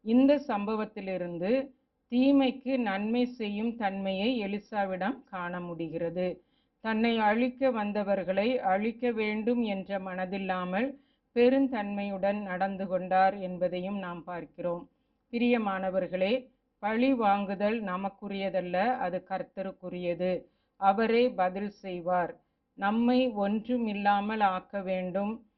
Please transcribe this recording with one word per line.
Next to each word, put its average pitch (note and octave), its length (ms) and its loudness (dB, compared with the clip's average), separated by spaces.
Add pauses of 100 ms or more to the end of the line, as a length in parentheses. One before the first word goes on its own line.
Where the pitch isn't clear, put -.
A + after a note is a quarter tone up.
இந்த C4 480 6
சம்பவத்திலிருந்து G3+ 1200 -2 (400)
தீமைக்கு C4+ 680 4
நன்மை A3 480 0
செய்யும் A3+ 500 -4
தன்மையை G3 680 -2
எலிசாவிடம் G3 800 -4
காண F3+ 360 -8
முடிகிறது. E3+ 840 -4 (380)
தன்னை A3 380 0
அழிக்க B3 520 2
வந்தவர்களை G3+ 880 0
அழிக்க A3+ 540 0
வேண்டும் A3 500 0
என்ற G3 360 -4
மனதில்லாமல் F#3+ 960 -2 (380)
பெருந்தன்மையுடன் G#3 1080 2
நடந்து F#3+ 440 -2
கொண்டார் F#3 480 2
என்பதையும் F3+ 640 -4
நாம் F3 260 -8
பார்க்கிறோம். F3 640 -6 (420)
பிரியமானவர்களே, G3 1200 0 (260)
பழி A3+ 340 2
வாங்குதல் G3+ 720 2
நமக்குரியதல்ல, F#3+ 1120 -2
அது F3+ 320 -4
கர்த்தருக்குரியது. F3+ 1120 -4 (340)
அவரே A3 540 4
பதில் F#3 400 -2
செய்வார். F3+ 680 -2 (340)
நம்மை A#3+ 560 2
ஒன்றுமில்லாமல் G#3 1080 0
ஆக்க F#3+ 420 0
வேண்டும் F#3+ 640 -4 (120)